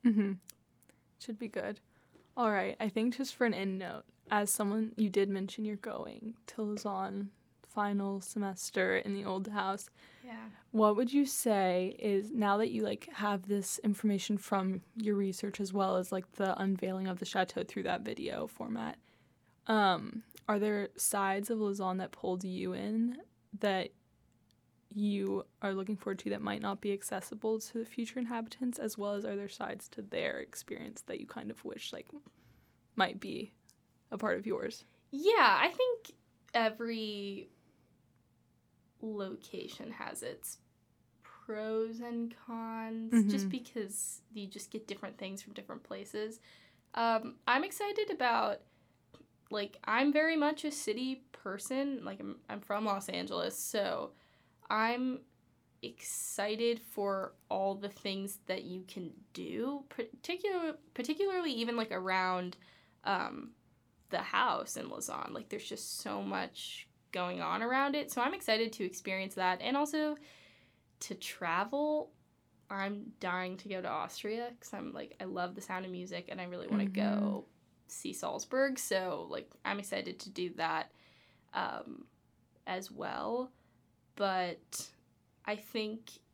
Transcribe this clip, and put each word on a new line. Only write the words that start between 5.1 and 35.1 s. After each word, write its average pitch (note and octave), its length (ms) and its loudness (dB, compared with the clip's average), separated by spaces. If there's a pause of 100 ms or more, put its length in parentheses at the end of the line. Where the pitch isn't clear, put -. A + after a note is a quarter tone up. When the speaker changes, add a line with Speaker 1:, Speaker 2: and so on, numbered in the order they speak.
Speaker 1:
did G3 180 6
mention G3 360 -2
you're G#3+ 120 0
going - 580 -8 (140)
to - 140 -6
Lausanne G3+ 680 -2 (320)
final G3+ 580 0
semester F#3+ 800 2
in G3+ 160 0
the G3 100 -4
old G3 240 -2
house. G3+ 400 0 (340)
Speaker 2:
Yeah. A3+ 260 -12 (240)
Speaker 1:
What G#3+ 240 8
would B3 160 4
you C#4+ 120 8
say F#3+ 760 4
is, G#3 340 4
now G#3 260 6
that A#3 120 4
you, A3 120 2
like, G#3 320 0
have G3+ 340 0
this G3+ 320 2
information G#3 560 4
from F#3+ 460 0 (140)
your G#3+ 180 2
research G3 460 0
as F#3+ 120 -2
well F#3+ 240 4
as, F#3 160 0
like, F#3 200 -4
the F#3+ 280 0
unveiling F#3+ 460 0
of F3+ 140 -2
the F#3+ 40 -4
chateau F#3 400 2
through - 200 -4
that - 180 2
video - 440 -4
format, - 520 -6 (680)
um, G#3 560 4 (260)
are G#3 100 4
there G#3 380 2
sides G3 540 2
of A3 80 2
Lausanne G3 400 2
that - 140 -4
pulled F#3 320 0
you F#3 300 -2
in A3+ 420 2 (440)
that F#3+ 300 2 (1040)
you G3 500 0 (180)
are G3 120 0
looking F#3+ 220 -2
forward F#3+ 220 -4
to G3+ 120 -4
that G3+ 120 0
might G#3 200 -2
not G3+ 180 -2
be G3+ 120 -2
accessible G#3+ 680 -2
to - 180 -8
the A3+ 60 -2
future A#3 340 -6
inhabitants, A#3 600 -4
as A3 200 -4
well G3+ 160 0
as G3+ 100 -2
are G#3 120 -2
there G3+ 120 -4
sides - 400 -8
to - 140 -10
their - 360 -2
experience - 640 -10
that - 180 -8
you - 60 -10
kind - 240 -10
of - 140 -12
wish, - 280 -8
like, - 160 -12 (880)
might F#3+ 240 2
be - 320 -8 (580)
a G#3 80 -6
part G3 200 2
of G#3 80 -6
yours? - 380 -4 (260)